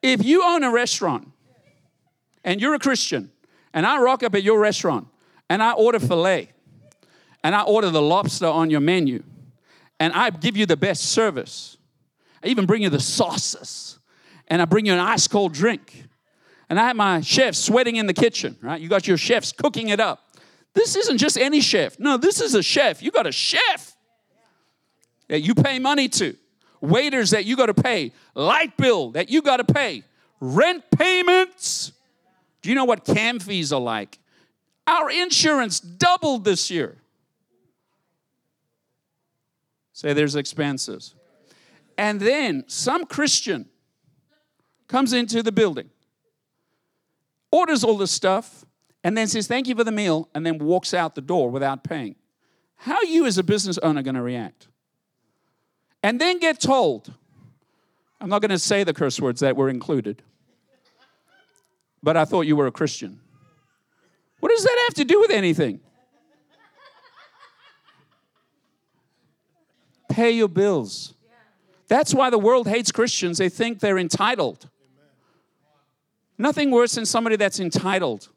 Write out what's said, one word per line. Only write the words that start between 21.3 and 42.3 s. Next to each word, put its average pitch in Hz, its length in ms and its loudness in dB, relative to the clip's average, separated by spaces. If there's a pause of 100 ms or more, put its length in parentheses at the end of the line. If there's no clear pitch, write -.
any 285 220 2
chef. - 400 0
No, 269 160 0
this 302 240 2
is 403 160 0
a 208 80 4
chef. 247 400 0
You 269 80 -4
got - 160 2
a 135 60 -4
chef - 640 -2 (1300)
that 151 140 -2
you 180 120 0
pay 269 260 2
money 269 280 2
to, 165 300 -4 (440)
waiters 240 500 2
that 208 140 0
you 233 100 -2
gotta 240 180 2
pay, 196 380 0 (240)
light 226 420 0
bill 196 340 2
that 156 180 -4
you 302 120 2
gotta 262 220 2
pay, 254 400 0 (360)
rent 240 520 2
payments. 370 1000 0 (680)
Do - 80 -10
you 240 60 2
know 269 100 0
what 226 200 0
cam 226 340 0
fees 180 320 -4
are 139 100 0
like? 113 380 -6 (680)
Our 330 240 2
insurance 302 680 0
doubled 277 640 0
this 190 280 -2
year. 160 260 -6 (3000)
Say 147 200 -4
there's 147 220 0
expenses. 139 800 -8 (840)
And 208 220 -2
then 220 480 0